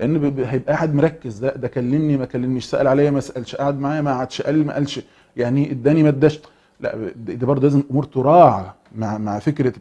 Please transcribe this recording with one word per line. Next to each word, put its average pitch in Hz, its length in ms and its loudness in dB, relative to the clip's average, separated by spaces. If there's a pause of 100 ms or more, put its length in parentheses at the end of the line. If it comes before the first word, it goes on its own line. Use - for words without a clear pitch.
لان 147 180 0
ب-، 143 180 -2
ب-، 135 40 -4
هيبقى 127 340 -2
قاعد 156 200 -2
مركز، 143 500 -2
"لا 139 120 -2
ده 123 120 -6
كلمني 143 480 0
ما 131 80 -4
كلمنيش، 127 400 -4
سال 139 220 -2
عليا 143 240 4
ما 143 100 0
سالش، - 360 -10
قعد 139 240 -2
معايا 147 200 -4
ما 147 120 0
قعدش، 127 300 -6
قال 151 240 0
ما 147 80 -6
قالش، 139 260 -4 (360)
يعني 131 340 0
اداني 139 320 2
ما 151 60 6
اداش". 147 320 2 (400)
لا، 120 140 -6 (220)
د-، 110 140 -10
دي 120 160 -4
برضه 135 160 0
لازم 139 280 4
امور 135 140 0
تراعى 135 600 4 (320)
مع، 107 220 -4
مع 104 200 -4
فكره 143 420 -2